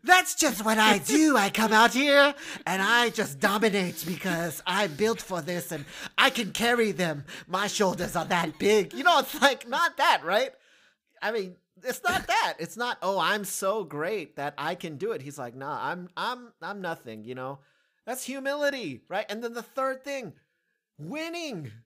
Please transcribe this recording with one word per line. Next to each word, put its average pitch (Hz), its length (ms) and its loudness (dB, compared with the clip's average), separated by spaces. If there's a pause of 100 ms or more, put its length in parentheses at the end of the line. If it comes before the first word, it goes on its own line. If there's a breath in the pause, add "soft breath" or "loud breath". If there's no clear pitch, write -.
"That's 359 320 6
just 226 280 0
what 220 140 4
I 214 200 6
do. 277 380 6
I 202 140 4
come 220 220 2
out 226 200 8
here 285 440 6 (300 loud breath)
and 190 140 0
I 226 300 4
just 185 300 -4
dominate 202 680 0
because 170 580 -4
I'm 180 300 -2
built 220 260 0
for 180 220 -6
this 175 300 -6
and 143 120 -8 (320 loud breath)
I 262 140 6
can 226 220 -4
carry 233 400 2
them. 156 320 -2 (240 loud breath)
My 190 180 -2
shoulders 175 480 0
are 165 120 0
that 170 340 0
big." 202 340 4
You 262 80 -8
know, 339 160 6
it's - 240 -2
like, 254 260 2
not 311 280 0
that, 302 280 2
right? 220 280 0 (680 soft breath)
I 208 120 -2
mean, 190 240 -6 (260)
it's 247 220 -8
not 359 240 0
that. 359 320 0
It's 170 160 -10
not, 240 260 -4
"Oh, 190 160 0
I'm 190 260 0
so 202 380 -2
great 160 540 -6
that 143 200 -6
I 160 200 -4
can 160 220 -10
do 202 140 -6
it." 143 100 -8
He's 143 160 -14
like, 123 180 -10
"Nah, 135 340 -6
I'm, 175 260 -8
I'm, 233 360 -8 (100)
I'm 196 180 -10
nothing," 123 440 -10
you 123 100 -12
know? 131 240 -10 (480)
That's 254 180 -8
humility, 269 840 -4
right? 202 200 -4
And 220 140 -8
then 233 100 -8
the 233 120 -10
third 262 400 -6
thing, 262 300 -10 (600)
winning. 277 760 -10 (140)